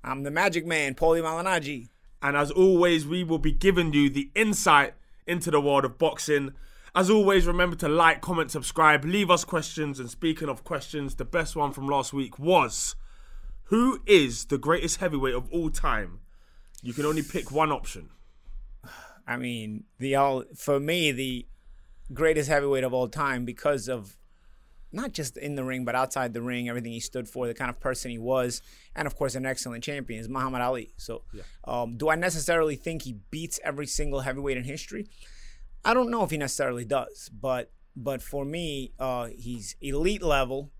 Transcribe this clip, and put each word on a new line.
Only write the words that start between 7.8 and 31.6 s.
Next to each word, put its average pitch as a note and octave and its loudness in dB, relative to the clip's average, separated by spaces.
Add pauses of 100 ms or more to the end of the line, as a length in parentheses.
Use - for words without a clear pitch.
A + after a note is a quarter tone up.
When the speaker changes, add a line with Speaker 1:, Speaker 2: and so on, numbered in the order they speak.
Speaker 2:
like, E3 6
comment, E3 -2
subscribe, D3+ 4
leave F#3+ 2
us F3 6
questions. D3+ -4
And A#2+ -10
speaking D#3 -2
of A#2+ -8
questions, C#3+ -6
the C3+ -6
best D#3+ -2
one D3 0
from C3+ -6
last C#3 0
week C3+ -4
was, D3 2 (760)
"Who A#3 4
is C#3+ 6
the C#3+ -2
greatest D#3+ 0
heavyweight C#3 -2
of B2 -6
all E3 -2
time?" A2 -2 (640)
You A#2+ -8
can C#3+ -2
only D#3 0
pick C#3+ -6
one D3+ 2
option. - -8 (1160)
Speaker 1:
I B2 -6
mean, A2 -8 (140)
the C3+ 0
all, C3+ 2 (100)
for C#3+ 0
me, D#3 2
the B2+ -4 (680)
greatest D3+ 2
heavyweight C#3+ 2
of B2 0
all B2+ 0
time C3 -2
because B2+ -2
of A2 -8 (720)
not A3+ -8
just C#3 -8
in D3 -8
the C3 -4
ring, C3 -4
but A#2+ -2
outside B2+ 0
the A#2 -6
ring, A#2+ -4
everything A#2 -6
he A#2 -10
stood B2 -8
for, B2 -6
the A#2 -4
kind B2 -4
of B2 -8
person B2+ -4
he A#2 -8
was, B2 0 (320)
and D#3 -4
of C#3 -6
course, C3+ -2
an C3 -6
excellent B2+ -6
champion C3+ -8
is A2+ -10
Muhammad B2+ -4
Ali. B2 -2
So, - -12 (120)
Speaker 2:
Yeah. G2+ -12 (220)